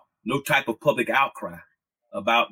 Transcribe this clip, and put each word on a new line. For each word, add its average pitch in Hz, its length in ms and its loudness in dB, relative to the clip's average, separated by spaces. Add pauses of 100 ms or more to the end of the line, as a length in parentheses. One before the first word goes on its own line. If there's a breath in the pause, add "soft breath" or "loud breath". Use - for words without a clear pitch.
(240)
no 135 160 -2
type 139 280 0
of 113 120 -6
public 123 300 2
outcry 113 480 -2 (560)
about 117 380 0